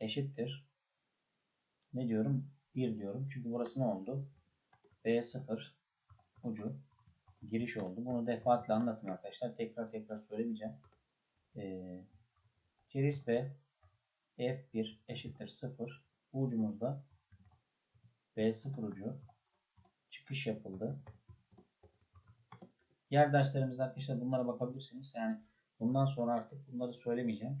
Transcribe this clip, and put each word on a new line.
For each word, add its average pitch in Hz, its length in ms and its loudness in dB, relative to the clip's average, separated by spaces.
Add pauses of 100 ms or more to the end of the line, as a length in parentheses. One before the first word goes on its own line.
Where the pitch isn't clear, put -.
eşittir. 139 680 -4 (1300)
Ne 123 140 -2
diyorum? 113 420 2 (240)
Bir 117 240 0
diyorum. 110 340 -4
Çünkü 117 200 -4
burası 120 280 -2
ne 131 40 4
oldu? 113 440 -2 (760)
B 117 180 6
sıfır - 540 -6 (680)
ucu - 340 -4 (720)
giriş 113 280 0
oldu. 98 300 -4
Bunu 120 200 0
defaatle 117 480 6
anlattım 110 360 2
arkadaşlar. 101 460 -6
Tekrar 110 340 -4
tekrar 107 280 -6
söylemeyeceğim. 107 560 -4 (840)
Ee, 92 480 -8 (840)
tris 139 380 2
B 127 300 2 (800)
F 131 380 -2
bir 110 340 -2
eşittir - 400 -8
sıfır. - 560 -8 (280)
Bu 135 100 0
ucumuzda 117 640 0 (1300)
B 110 180 4
sıfır 123 280 -6
ucu 104 380 -6 (880)
çıkış - 360 -6
yapıldı. 107 540 -4 (2000)
Diğer 143 220 8
derslerimizde 131 500 4
arkadaşlar 131 380 0
bunlara 127 260 2
bakabilirsiniz. 127 680 -4
Yani 113 260 0 (400)
bundan 131 260 6
sonra 120 260 2
artık 120 400 -4
bunları 123 220 -2
söylemeyeceğim. 120 680 0